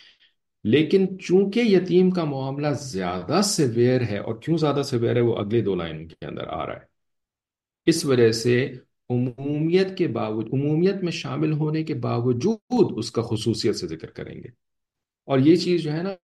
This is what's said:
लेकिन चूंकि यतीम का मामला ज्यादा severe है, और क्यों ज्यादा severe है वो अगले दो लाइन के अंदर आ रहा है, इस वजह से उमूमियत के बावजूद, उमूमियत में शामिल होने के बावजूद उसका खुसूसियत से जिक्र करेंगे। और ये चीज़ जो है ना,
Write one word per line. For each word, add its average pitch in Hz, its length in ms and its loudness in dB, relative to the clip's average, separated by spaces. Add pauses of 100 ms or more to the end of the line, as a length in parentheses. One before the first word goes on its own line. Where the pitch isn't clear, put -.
(640)
लेकिन 185 520 2
चूंकि 196 580 2
यतीम 180 360 4
का 180 140 -2
मामला 139 480 -4
ज्यादा 92 680 -2
severe 127 640 2
है, 101 180 -4
और 110 220 -6
क्यों 165 140 0
ज्यादा 143 260 0
severe 117 320 0
है 120 60 2
वो 120 120 2
अगले 107 280 0
दो 98 140 0
लाइन 82 320 -8
के - 180 -16
अंदर - 200 -10
आ 80 180 -8
रहा - 120 -8
है, - 140 -20 (960)
इस 165 180 2
वजह 120 260 6
से 123 500 0 (320)
उमूमियत 151 840 0
के 170 100 0
बावजूद, 110 460 -4
उमूमियत 156 500 0
में 170 80 -4
शामिल 151 420 -4
होने 156 300 -2
के 156 100 -6
बावजूद 127 1040 0
उसका 110 240 -4
खुसूसियत 110 540 -2
से 90 120 -8
जिक्र 80 240 -12
करेंगे। - 400 -14 (760)
और 135 120 2
ये 151 180 6
चीज़ 175 260 0
जो 151 80 -4
है 160 120 -4
ना, 196 120 -6 (140)